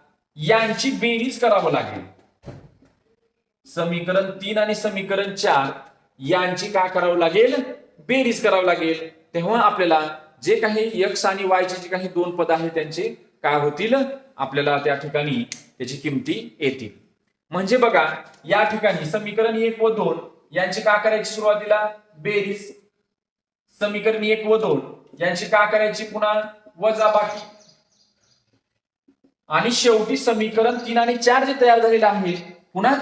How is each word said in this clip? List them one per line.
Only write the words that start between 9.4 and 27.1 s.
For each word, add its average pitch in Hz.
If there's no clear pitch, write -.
आपल्याला 180
जे 208
काही 220
एक्स 202
आणि 196
वाय 185
चे -
जे -
काही 185
दोन 175
पद 170
आहेत 165
त्यांचे 160
काय 147
होतील, 175
आपल्याला 143
त्या 143
ठिकाणी 147
त्याची 131
किमती 139
येतील. 120
म्हणजे 190
बघा, 196
या 196
ठिकाणी 208
समीकरण 214
एक 220
व 226
दोन 170
यांची 185
काय 208
करायची 214
सुरुवातीला, 214
बेरीज, 202
समीकरण 208
एक 214
व 214
दोन 170
यांची 180
काय 208
करायची 214
पुन्हा 214
वजाबाकी, 214